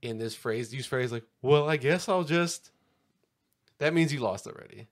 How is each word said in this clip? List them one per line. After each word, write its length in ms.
in 160
this 180
phrase, 380
use 120
phrase 260
like, 120
Well, 280
I 80
guess 320
I'll 140
just, 480
that 140
means 200
you 60
lost 280
already. 440